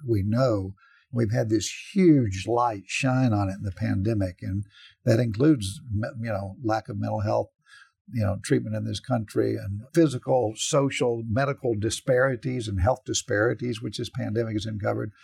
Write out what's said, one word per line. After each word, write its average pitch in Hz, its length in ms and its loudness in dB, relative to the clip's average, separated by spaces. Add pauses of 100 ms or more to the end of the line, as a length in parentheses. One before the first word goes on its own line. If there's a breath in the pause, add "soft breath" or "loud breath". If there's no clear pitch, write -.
we 107 160 2
know?" 107 520 0 (400 soft breath)
We've 117 160 0
had 117 200 0
this 107 200 0 (220)
huge 127 560 4
light 117 380 0
shine 131 480 2
on 101 160 0
it 98 80 -8
in 101 40 -12
the 101 80 -4
pandemic, 104 680 -2
and 101 240 -4 (400 soft breath)
that 113 160 4
includes, 113 580 2 (140)
me-, 107 160 -2 (140)
you 117 100 -4
know, 98 320 -6
lack 110 240 0
of 104 100 -6
mental 107 220 -2
health, 110 280 0 (600 soft breath)
you 117 120 -2
know, 98 200 0
treatment 120 320 0
in 107 100 -4
this 110 140 -4
country, 113 580 0
and 104 260 -6 (100)
physical, 127 640 2
social, 135 760 0
medical 131 480 0
disparities 127 880 0
and 98 140 -2
health 123 240 2
disparities, 113 800 0
which - 160 -8
this 120 100 -6
pandemic 110 460 -4
has 107 100 -2
uncovered. 110 480 -4 (120)